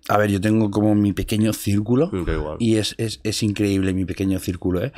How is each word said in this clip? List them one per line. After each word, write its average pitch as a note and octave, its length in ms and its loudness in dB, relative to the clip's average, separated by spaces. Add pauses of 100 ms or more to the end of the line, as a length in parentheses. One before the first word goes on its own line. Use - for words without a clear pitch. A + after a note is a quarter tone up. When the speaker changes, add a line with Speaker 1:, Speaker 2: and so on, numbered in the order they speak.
Speaker 1:
A G#2 120 2
ver, G#2 120 4
yo G2 80 2
tengo G#2+ 320 2
como G#2 240 2
mi G2+ 200 2
pequeño G#2+ 400 0
círculo G#2+ 580 0
Speaker 2:
Mm, F2+ 140 -2
yo E2 80 -2
igual. D2+ 240 -4
Speaker 1:
y A2 180 2
es, G#2+ 220 -2
es, A2+ 240 -6
es G#2+ 200 -4
increíble G2 520 0
mi F#2 100 -2
pequeño F#2+ 340 -2
círculo, F2+ 460 -2
¿eh? C3+ 140 -6